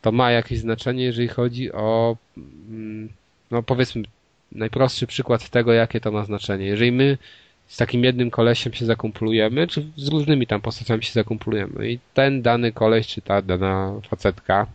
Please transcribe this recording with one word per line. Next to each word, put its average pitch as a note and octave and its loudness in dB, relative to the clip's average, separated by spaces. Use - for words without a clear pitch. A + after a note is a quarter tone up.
To A2+ 2
ma A#2+ 4
jakieś A#2 0
znaczenie, A2+ -4
jeżeli A#2+ 0
chodzi A#2+ -4
o, A2+ 0
mm, A2 -12
no A#2+ 0
powiedzmy, A#2+ 0
najprostszy A#2+ 0
przykład - -2
tego, A#2+ 4
jakie A2+ 4
to G#2+ -4
ma G#2 -2
znaczenie. G2 -4
Jeżeli A2 2
my C3+ 2
z - -20
takim A#2+ 0
jednym B2 2
kolesiem A#2 2
się A#2+ -6
zakumplujemy, A2 0
czy D3+ -6
z C#3 -6
różnymi D3 2
tam G#2 -2
postaciami A2+ -4
się - -8
zakumplujemy A2 -4
i B2 -6
ten C3+ 2
dany A#2 2
koleś, A2 2
czy - -10
ta G2+ 0
dana F#2+ -2
facetka G2 0